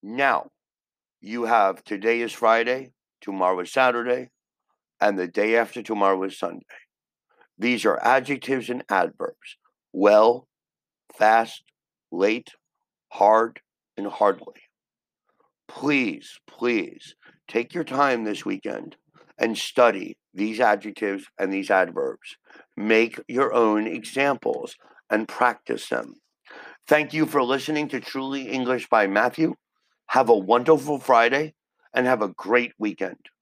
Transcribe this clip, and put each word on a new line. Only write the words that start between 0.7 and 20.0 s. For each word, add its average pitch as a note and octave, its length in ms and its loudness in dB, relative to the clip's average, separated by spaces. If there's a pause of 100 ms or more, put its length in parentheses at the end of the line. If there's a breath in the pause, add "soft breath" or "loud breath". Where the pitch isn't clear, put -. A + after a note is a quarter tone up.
you A#2 240 -8
have G#2 400 2
today A2 360 -2
is A2+ 120 -6
Friday, A#2 600 0 (280)
tomorrow F#2 400 -2
is F2 120 -8
Saturday, B2 580 0 (680)
and G2+ 200 0
the F2+ 100 -4
day G#2+ 280 0
after A#2 260 -2
tomorrow G2+ 400 0
is F#2+ 160 -10
Sunday. - 260 -10 (960 loud breath)
These A#2 260 -2
are G2+ 180 2
adjectives C3 680 -2
and B2 180 -6
adverbs. - 720 -4 (340)
Well, G#2+ 560 4 (640)
fast, A2+ 520 2 (460)
late, G#2 400 -2 (600)
hard, A2 480 2 (360)
and G2+ 100 -8
hardly. - 600 -2 (1000)
Please, C3 800 -4
please - 680 -4 (320 soft breath)
take - 280 -6
your E3+ 100 -6
time C3 400 0
this G#2 200 -6
weekend F#2+ 520 -8 (400 soft breath)
and A2+ 220 -2
study - 580 0 (160)